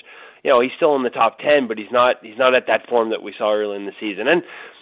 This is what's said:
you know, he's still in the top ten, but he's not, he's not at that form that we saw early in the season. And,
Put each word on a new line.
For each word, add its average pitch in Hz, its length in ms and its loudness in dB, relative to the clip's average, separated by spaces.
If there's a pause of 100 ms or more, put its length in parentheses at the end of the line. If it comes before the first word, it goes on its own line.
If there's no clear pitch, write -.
(440)
you 147 60 -2
know, 127 100 6
he's 127 160 0
still 151 200 2
in 131 80 -2
the 120 60 -2
top 113 300 -2
ten, 143 280 2
but 110 100 -6
he's 104 140 -12
not, 123 300 2
he's 110 160 -18
not 131 160 4
at 123 140 0
that 113 220 -2
form 113 220 0
that 107 100 -4
we 101 160 -14
saw 107 160 0
early 104 240 -4
in 101 80 -10
the 98 140 -10
season. 107 280 -6
And, 170 140 2 (400)